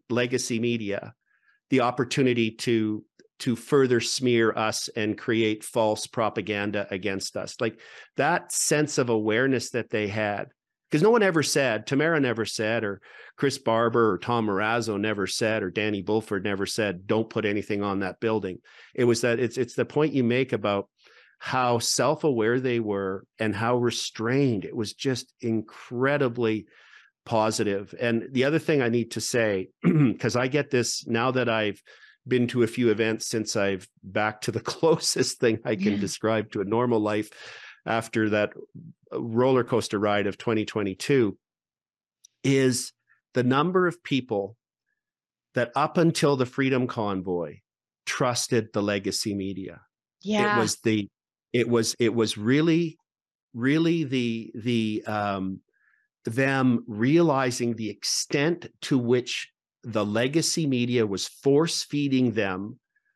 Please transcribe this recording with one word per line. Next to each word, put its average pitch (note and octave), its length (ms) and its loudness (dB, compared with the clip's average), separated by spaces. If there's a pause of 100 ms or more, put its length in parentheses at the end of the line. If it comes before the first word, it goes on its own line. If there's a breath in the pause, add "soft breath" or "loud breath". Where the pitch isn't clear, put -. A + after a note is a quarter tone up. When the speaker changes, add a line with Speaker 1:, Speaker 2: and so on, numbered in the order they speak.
Speaker 1:
legacy B2 500 0
media A2+ 540 -4 (560)
the C3 120 4
opportunity A#2+ 720 2
to, A2 540 -2 (340)
to A#2 160 -2
further B2 460 2
smear A#2+ 560 2
us A2 320 -2
and G#2+ 280 -2
create A2 460 0
false G#2+ 420 0
propaganda G#2 880 -2
against G2 460 -6
us. - 240 -10
Like, A2+ 180 -4 (380 loud breath)
that D#3 340 0
sense D3+ 460 0
of B2 120 0
awareness A#2 600 2
that A2+ 200 -6
they G#2+ 200 -2
had, G#2 400 -4 (420)
'cause D3+ 100 2
no G#3+ 100 6
one A3+ 120 4
ever E3+ 200 4
said, A#2+ 440 0
Tamara D3+ 320 2
never A2+ 260 0
said, A2 380 -2
or G2 180 -4 (360 loud breath)
Chris C3+ 200 0
Barber A2+ 540 4
or F2+ 60 0
Tom A#2 300 0
Marazzo G#2+ 520 0
never G#2 260 -2
said, A2 380 0
or F2+ 80 -4
Danny G#2 320 -2
Bulford G#2 400 -2
never G2+ 220 -2
said, G2 420 -4
"Don't A2 220 0
put G#2+ 160 -2
anything G2+ 360 -2
on G2 200 -2
that F#2 180 -6
building." G#2 400 -2 (340 loud breath)
It B2 120 0
was A#2 160 2
that, A#2+ 180 2
it's, A#2+ 180 -2
it's B2+ 180 -4
the B2 100 0
point D3 280 0
you B2+ 120 2
make B2 260 0
about G2+ 380 -2 (500 soft breath)
how B2 400 0
self-aware B2+ 800 2
they A#2+ 220 0
were G2 440 -4 (140)
and G#2+ 160 0
how A#2 220 0
restrained. A#2 880 0
It G2+ 100 -10
was G#2+ 180 -4
just B2+ 480 -6
incredibly A#2+ 1300 -2 (580 soft breath)
positive. G#2+ 760 0
And A#2 320 0
the B2+ 120 2
other D3+ 160 2
thing D3+ 220 0
I A#2+ 80 2
need A#2 220 -2
to - 100 -6
say, G#2 480 0 (140)
<clears throat> D3+ 360 4
'cause A2+ 160 -2
I B2+ 120 0
get C#3 240 -2
this - 360 0
now A#2 240 0
that B2 180 0
I've G#2+ 320 -2 (460 loud breath)
been B2 200 2
to A#2+ 160 2
a A2 40 2
few A#2+ 220 2
events A2 380 0
since A2 280 -4
I've G2 320 -2 (160)
back G#2+ 380 -2
to - 100 -4
the A#2 80 -4
<laughs> - 140 -8
closest - 640 0
thing A2 260 2
I A2+ 100 0
can G2+ 180 0
Speaker 2:
Yeah. G2+ 60 -2
Speaker 1:
describe A2 520 -2
to G#2+ 100 -2
a F#2+ 40 0
normal A#2 340 2
life G#2+ 300 -2 (560 loud breath)
after A2 440 0
that G#2 240 2 (580)
roller B2 520 2
coaster G#2+ 360 -2
ride G#2 280 2
of F#2+ 100 -6
twenty A2 280 -2
twenty-two, G#2 720 0 (1080)
is C3+ 500 2 (400)
the B2 100 2
number E3+ 440 4
of E3+ 160 -6
people A2 520 -2 (1000)
that A#2+ 200 0
up D3+ 220 0
until D#3+ 380 4
the B2+ 100 2
Freedom C3 420 0
Convoy F#2 720 -4 (480)
trusted A#2+ 680 -2
the G#2 80 -2
legacy G2+ 540 -2
media. G2 460 -8 (400)
Speaker 2:
Yeah. G#3 360 0
Speaker 1:
It - 40 2
was - 200 -2
the, G#2+ 280 0 (420)
it A#2+ 180 2
was, A2+ 300 2
it A2+ 140 2
was A2 240 0
really, D#3 600 2 (560)
really D#3+ 500 2
the, A#2+ 520 -2
the, A2 500 0
um, G2 540 -4 (640)
them C3 640 2
realizing B2+ 880 2
the A2 140 -6
extent - 800 -2 (140)
to C#3 160 0
which B2 540 -2 (320)
the G#2+ 220 -2
legacy C#3 600 0
media A#2+ 400 0
was G2 220 -4
force D3 560 2
feeding C3 480 0
them G2+ 480 -4 (360)